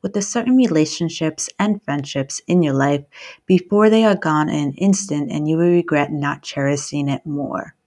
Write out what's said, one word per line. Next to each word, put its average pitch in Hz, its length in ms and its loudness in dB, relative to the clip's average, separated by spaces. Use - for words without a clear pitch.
with 196 140 -6
the 208 80 -2
certain 240 340 0
relationships 160 1000 0
and 202 260 0
friendships 143 640 -6
in 175 160 2
your 143 120 0
life 143 300 0
before 202 460 4
they 220 140 4
are 208 100 4
gone 151 340 0
in 147 200 -2
an 139 60 -6
instant 151 560 0
and 147 160 -2
you 160 120 0
will 175 120 4
regret 170 400 2
not 143 320 -4
cherishing 143 680 -4
it 139 180 -4
more. 143 480 -8